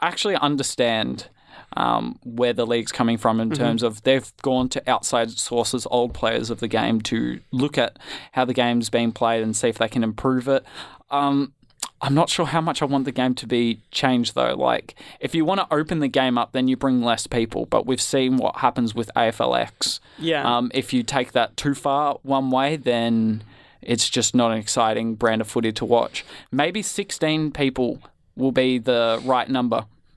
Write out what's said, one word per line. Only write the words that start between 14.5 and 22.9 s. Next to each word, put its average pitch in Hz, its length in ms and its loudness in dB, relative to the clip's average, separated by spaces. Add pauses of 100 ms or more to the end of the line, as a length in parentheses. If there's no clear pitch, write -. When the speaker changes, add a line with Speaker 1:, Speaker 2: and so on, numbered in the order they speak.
Speaker 1:
Like, - 400 0 (260)
if 143 140 -6
you 165 100 2
wanna 185 260 0
open 156 280 0
the 147 100 0
game 127 300 2
up, - 140 -2
then 127 160 0
you 131 80 2
bring 127 260 2
less 117 240 0
people. 113 400 -2
But 113 200 2
we've 127 140 0
seen 131 360 2
what 123 220 0
happens 117 360 0
with 113 220 -4
A 120 100 4
F 113 140 -2
L 123 140 2
X. - 460 -4 (180)
Speaker 2:
Yeah. 156 260 -2 (120)
Speaker 1:
Um, 120 160 -2
if 131 200 -2
you 123 100 2
take 127 300 -2
that 117 240 0
too 143 180 0
far 143 480 0
one 135 280 0
way, 135 260 2
then 117 680 0 (400)